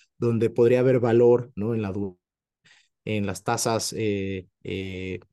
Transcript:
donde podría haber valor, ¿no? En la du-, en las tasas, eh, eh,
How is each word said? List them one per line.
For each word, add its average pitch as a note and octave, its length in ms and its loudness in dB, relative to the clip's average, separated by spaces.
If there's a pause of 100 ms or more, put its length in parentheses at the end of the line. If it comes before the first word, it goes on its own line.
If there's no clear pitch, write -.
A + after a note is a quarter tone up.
(180)
donde A#2 320 0
podría A#2+ 300 4
haber C3 200 2
valor, A#2+ 540 4
¿no? A2 200 -4
En A2 60 -4
la G2 120 -4
du-, G2 260 -8 (880)
en G#2+ 180 -4
las F#2+ 200 -6
tasas, A#2 500 -2
eh, G2 520 -4 (160)
eh, F#2+ 580 -8 (120)